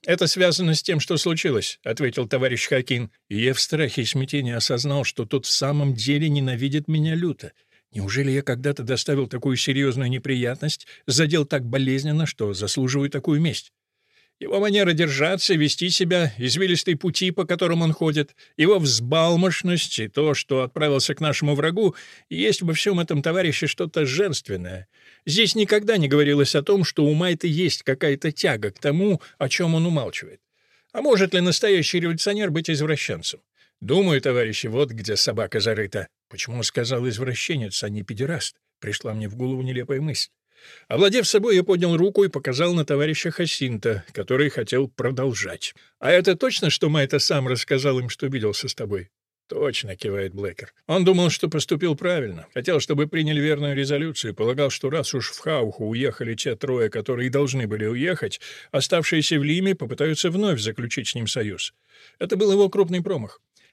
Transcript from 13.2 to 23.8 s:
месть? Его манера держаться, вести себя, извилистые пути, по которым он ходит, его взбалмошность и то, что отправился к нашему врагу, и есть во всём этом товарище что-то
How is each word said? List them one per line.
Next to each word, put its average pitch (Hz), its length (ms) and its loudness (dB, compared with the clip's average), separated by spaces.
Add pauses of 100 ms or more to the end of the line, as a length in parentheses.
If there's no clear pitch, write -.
месть? 156 320 -2 (720)
Его - 160 -2
манера 202 340 4
держаться, 160 600 2
вести 156 340 2
себя, 175 480 2
извилистые 160 600 0
пути, 185 340 -2
по 175 140 -2
которым 170 380 0
он 160 100 4
ходит, 151 420 0 (220)
его 185 240 4
взбалмошность 165 1200 0
и 107 80 -4
то, 147 260 0
что 131 280 -2
отправился 139 520 0
к - 60 -8
нашему 147 340 0
врагу, 170 400 0 (340)
и 170 140 -4
есть 214 180 2
во 170 140 -2
всём 190 240 0
этом 165 240 0
товарище 165 460 0
что-то 165 360 -2